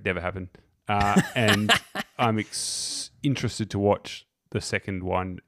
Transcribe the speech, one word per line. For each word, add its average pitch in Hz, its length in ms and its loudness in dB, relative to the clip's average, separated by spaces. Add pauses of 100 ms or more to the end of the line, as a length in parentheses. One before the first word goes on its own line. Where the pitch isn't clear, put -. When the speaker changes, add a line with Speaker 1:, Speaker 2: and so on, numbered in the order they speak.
Speaker 1:
Never 90 160 0
happened. 92 280 -6 (380)
Uh, 101 400 4
Speaker 2:
<laughs> - 80 -14
Speaker 1:
and 107 360 4 (480)
I'm 113 200 2
ex-, - 720 -6 (120)
interested 123 480 -2
to 101 80 -2
watch - 480 2 (240)
the 104 100 -2
second 98 420 -4
one 90 440 -2